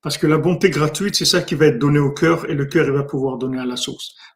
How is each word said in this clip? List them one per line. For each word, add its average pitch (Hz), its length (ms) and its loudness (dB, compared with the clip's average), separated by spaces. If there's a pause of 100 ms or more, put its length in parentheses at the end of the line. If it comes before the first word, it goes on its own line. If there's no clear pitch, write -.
Parce 143 160 -6
que 170 80 0
la 156 120 4
bonté 180 320 2
gratuite, 151 460 -2
c'est 170 80 -2
ça 175 160 2
qui 180 140 -4
va 151 120 4
être 143 120 4
donné 143 200 2
au 139 140 2
cœur 160 380 0
et 156 40 -4
le 139 120 -2
cœur, 147 180 2
il 135 80 0
va 139 120 0
pouvoir 131 340 -4
donner 131 200 -6
à 127 60 -6
la 123 120 -6
source. - 380 -10 (220)